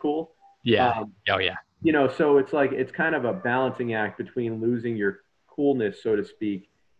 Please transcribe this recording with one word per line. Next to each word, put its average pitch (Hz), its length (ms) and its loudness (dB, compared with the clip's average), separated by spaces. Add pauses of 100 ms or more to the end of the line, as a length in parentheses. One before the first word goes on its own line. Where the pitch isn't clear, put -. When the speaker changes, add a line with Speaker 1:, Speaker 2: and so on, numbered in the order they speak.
Speaker 1:
cool. 156 340 -4 (300)
Speaker 2:
Yeah. 117 260 4
Speaker 1:
Um, 107 240 -6 (140)
Speaker 2:
Oh, 98 100 4
yeah. 92 180 -2 (240)
Speaker 1:
you 160 120 2
know, 139 160 4
so 143 300 4
it's 135 140 0
like, 143 200 2
it's 127 200 -4
kind 160 220 -2
of 131 100 -2
a 117 80 0
balancing 123 600 -2
act 107 240 -4
between 113 420 -6
losing 117 360 -2
your 101 240 -2 (260)
coolness, 127 560 -2
so 110 120 0
to 101 100 0
speak, 101 440 -8 (300)